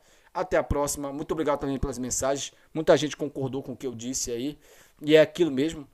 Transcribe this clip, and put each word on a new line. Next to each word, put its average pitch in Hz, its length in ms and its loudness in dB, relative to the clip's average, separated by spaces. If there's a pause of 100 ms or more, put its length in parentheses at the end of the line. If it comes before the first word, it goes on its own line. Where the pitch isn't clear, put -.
(320)
Até 180 240 -2
a 151 60 4
próxima, 143 500 -2
muito 156 200 -6
obrigado 147 260 0
também 139 200 -4
pelas 131 200 -4
mensagens, 131 540 -4 (200)
muita 160 240 4
gente 139 200 -2
concordou 135 460 -4
com 139 100 -10
o 113 40 -10
que 139 100 -10
eu 120 80 -6
disse 123 360 -6
aí, 131 280 -6 (440)
e 151 140 6
é 156 40 12
aquilo 156 300 4
mesmo, 147 440 -2